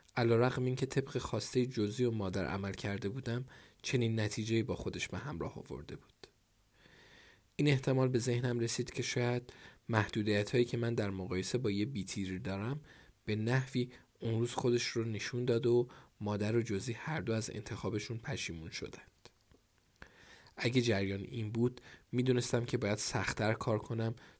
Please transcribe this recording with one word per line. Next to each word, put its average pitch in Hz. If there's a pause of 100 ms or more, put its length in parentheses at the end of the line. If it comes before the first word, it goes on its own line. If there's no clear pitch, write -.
(160)
علیرغم 123
اینکه 127
طبق 131
خواستهٔ 120
جوزی 117
و 117
مادر 98
عمل 98
کرده 101
بودم، 123 (380)
چنین 113
نتیجه‌ای 110
با 95
خودش -
به 92
همراه 113
آورده -
بود. - (1300)
این 147
احتمال 131
به 123
ذهنم 123
رسید 117
که -
شاید 123 (360)
محدودیت‌هایی 107
که 120
من 117
در 107
مقایسه 95
با 120
یه 101
بیتیر 95
دارم، 101 (440)
به 107
نحوی 123 (300)
اون 113
روز 120
خودش 120
رو 113
نشون 113
داد 117
و 120 (320)
مادر 104
و 117
جوزی 113
هر 151
دو 113
از 110
انتخابشون 107
پشیمون 87
شدند. - (1300)
اگه 123
جریان 98
این 110
بود، 123 (320)
می‌دونستم 123
که 120
باید 107
سخت‌تر 107
کار 113
کنم 113 (240)